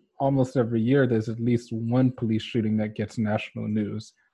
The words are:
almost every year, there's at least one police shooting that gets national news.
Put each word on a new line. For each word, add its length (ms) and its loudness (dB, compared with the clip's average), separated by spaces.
almost 400 2
every 240 2
year, 240 4
there's 240 0
at 100 -8
least 320 0
one 380 2
police 320 -2
shooting 340 0
that 180 -2
gets 220 -6
national 520 -2
news. 440 -4